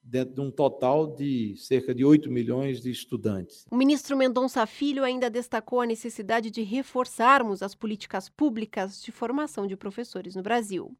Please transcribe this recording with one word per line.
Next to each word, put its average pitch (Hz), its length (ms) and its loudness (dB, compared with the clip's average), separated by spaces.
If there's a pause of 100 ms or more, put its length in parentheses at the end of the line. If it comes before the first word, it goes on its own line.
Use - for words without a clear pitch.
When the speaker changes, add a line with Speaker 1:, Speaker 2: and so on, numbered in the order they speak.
Speaker 1:
dentro 127 320 -2
de 127 80 -6
um 139 80 -2
total 139 640 2
de 127 440 -2
cerca 127 360 0
de 123 120 2
oito 147 260 8
milhões 123 500 -2
de 123 80 -6
estudantes. 104 800 -4
Speaker 2:
O 233 60 -6
ministro 269 420 2
Mendonça 254 480 2
Filho 277 380 -2
ainda 254 260 0
destacou 240 520 -2
a 240 60 0
necessidade 226 640 -2
de 190 140 -6
reforçarmos 240 1000 2
as 196 100 -8
políticas 208 540 -6
públicas 214 760 -2
de - 80 -12
formação 240 560 -4
de 190 100 -6
professores 190 600 -10
no 185 80 -6
Brasil. 202 560 -2